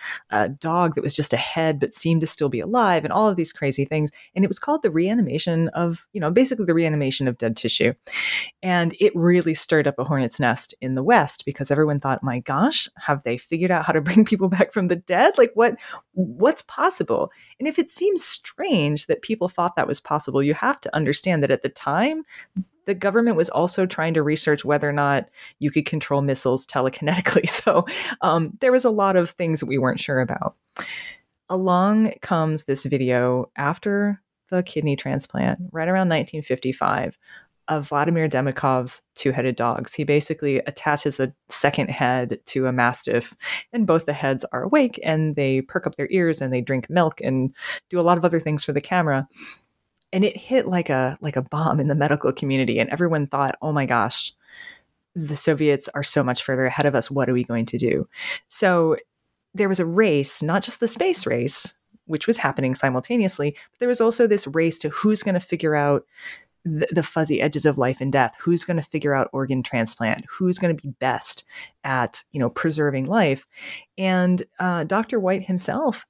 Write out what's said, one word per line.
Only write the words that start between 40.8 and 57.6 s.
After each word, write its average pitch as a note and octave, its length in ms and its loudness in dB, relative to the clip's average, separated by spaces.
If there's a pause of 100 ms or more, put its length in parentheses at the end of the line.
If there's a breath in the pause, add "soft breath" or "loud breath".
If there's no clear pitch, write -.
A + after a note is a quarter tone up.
a C3+ 140 -2 (160)
second C#3+ 400 0
head B2 580 -2
to C3 200 -2
a B2+ 60 0
mastiff, A#2+ 600 0 (380 loud breath)
and A3+ 140 2
both E3 180 4
the D3 80 0
heads C3+ 400 -2
are B2+ 120 -4
awake, B3+ 380 2
and D#3 340 0
they C3+ 260 2
perk - 240 -4
up - 80 -4
their C#3+ 160 -4
ears, E3+ 320 2
and C3 100 -2
they B2+ 80 2
drink C3 300 -2
milk, D#3+ 320 0
and C3 320 0 (340 loud breath)
do F3+ 100 -2
a F3 40 2
lot F3 160 4
of E3 80 2
other E3 140 0
things D3+ 220 -2
for C#3+ 120 -4
the - 80 -2
camera. D3+ 440 0 (880 loud breath)
And F#3+ 100 4
it - 100 0
hit B3 320 0
like F3+ 220 0
a, C3 320 0
like D3+ 160 -6
a C3 60 0
bomb D#3 380 0
in C#3 80 0
the C#3+ 60 2
medical C#3+ 380 2
community. C3 460 0
And - 100 2
everyone D#3+ 380 0
thought, C#3 340 -2
"Oh D3+ 120 -4
my C#3+ 120 0
gosh, A#2+ 480 0 (840 loud breath)
the D3+ 220 -6
Soviets D3 560 2
are C#3+ 100 -4
so C#3+ 220 2
much B2+ 180 -2
further C3 220 0
ahead C3+ 220 0
of C3+ 80 2
us. A#2+ 160 0
What C3+ 180 0
are B2+ 60 2
we B2 100 0
going A#2 220 -2